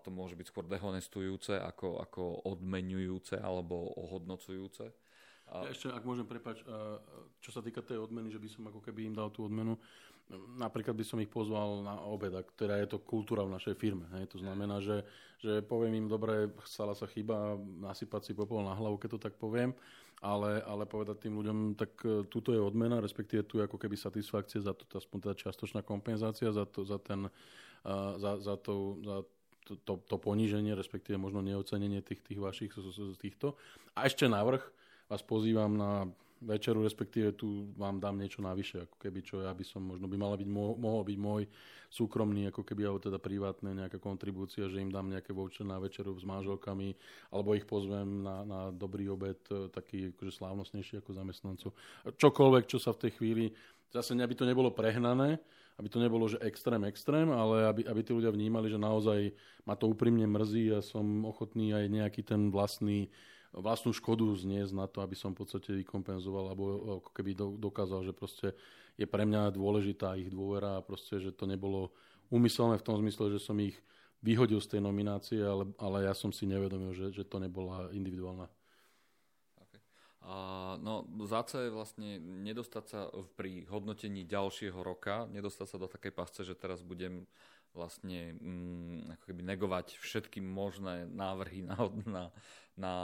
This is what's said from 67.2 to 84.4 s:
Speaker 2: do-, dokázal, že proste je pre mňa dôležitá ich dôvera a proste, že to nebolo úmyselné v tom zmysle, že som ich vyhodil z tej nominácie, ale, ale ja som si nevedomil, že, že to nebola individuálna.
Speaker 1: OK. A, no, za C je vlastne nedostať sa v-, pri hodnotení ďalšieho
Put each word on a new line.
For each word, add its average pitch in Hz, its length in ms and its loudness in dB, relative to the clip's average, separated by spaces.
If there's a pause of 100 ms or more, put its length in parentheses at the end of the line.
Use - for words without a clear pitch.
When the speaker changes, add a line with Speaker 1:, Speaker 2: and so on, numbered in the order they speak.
Speaker 2:
do-, 101 160 -2
dokázal, 95 480 -2
že 92 80 -2
proste - 400 -4 (480)
je 104 80 0
pre 104 160 2
mňa 104 320 4
dôležitá 98 640 2
ich 92 80 -4
dôvera 98 520 -2
a 90 40 -6
proste, 95 400 -4
že 95 80 -4
to - 160 -4
nebolo 95 480 -2 (320)
úmyselné 117 480 8
v 104 80 0
tom 107 160 2
zmysle, 104 320 2
že 101 80 2
som 107 240 -2
ich 101 160 -2 (400)
vyhodil 110 400 6
z - 160 -2
tej 104 80 2
nominácie, 101 560 0
ale, 98 400 0
ale 98 240 0
ja 98 80 4
som 98 240 -2
si - 80 -6
nevedomil, 95 480 0
že, 95 240 -4
že 98 80 -4
to 98 160 -6
nebola 92 560 -4
individuálna. 92 560 -6 (1120)
Speaker 1:
OK. - 100 -20 (540)
A, 92 80 -6 (400)
no, 107 320 -4 (160)
za 110 240 0
C 131 160 -4
je 117 80 -2
vlastne 107 480 -8
nedostať 101 640 -8
sa 101 240 -8
v-, - 320 -12
pri 95 120 -6 (200)
hodnotení 101 560 -6
ďalšieho 98 560 -2